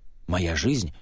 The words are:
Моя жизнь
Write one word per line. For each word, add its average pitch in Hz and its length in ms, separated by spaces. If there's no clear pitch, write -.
Моя 85 300
жизнь 104 460